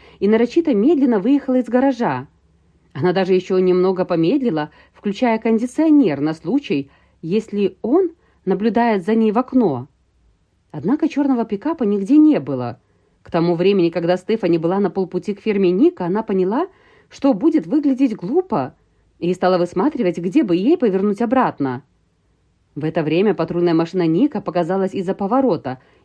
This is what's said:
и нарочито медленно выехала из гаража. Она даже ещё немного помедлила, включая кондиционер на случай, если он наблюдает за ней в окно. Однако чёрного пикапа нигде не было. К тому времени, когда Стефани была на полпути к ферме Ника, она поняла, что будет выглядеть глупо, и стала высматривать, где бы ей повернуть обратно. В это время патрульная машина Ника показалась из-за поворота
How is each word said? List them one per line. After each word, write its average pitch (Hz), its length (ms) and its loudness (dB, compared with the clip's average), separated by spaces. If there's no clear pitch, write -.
и 196 80 0
нарочито 247 440 2
медленно 247 460 2
выехала 262 380 0
из 254 100 -2
гаража. 233 640 0
Она 165 200 0
даже 185 220 0
ещё 185 240 0
немного 185 460 2
помедлила, 170 640 0
включая 220 460 -2
кондиционер 233 840 2
на 151 120 -2
случай, 160 600 -4
если 202 600 -2
он 330 280 0
наблюдает 202 600 0
за 214 120 0
ней 220 160 2
в 208 60 0
окно. 196 500 -2
Однако 208 380 -2
чёрного 269 360 0
пикапа 254 380 -4
нигде 202 360 2
не 302 200 6
было. 131 400 -6
К - 80 -20
тому 170 260 2
времени, 180 340 2
когда 170 260 -2
Стефани 185 420 0
была 170 200 -2
на 196 120 0
полпути 185 440 -6
к 202 60 -16
ферме 196 320 0
Ника, 226 340 0
она 202 160 -2
поняла, 208 460 -2
что - 240 -2
будет 233 340 0
выглядеть 262 500 0
глупо, 202 580 -4
и 175 120 -2
стала 185 240 2
высматривать, 180 640 -2
где 185 240 0
бы 180 140 0
ей 240 200 2
повернуть 202 460 0
обратно. 180 640 -2
В 143 100 -8
это 160 200 -2
время 170 300 2
патрульная 170 400 0
машина 170 320 0
Ника 202 340 0
показалась 185 540 -2
из-за 185 200 -4
поворота 196 640 -2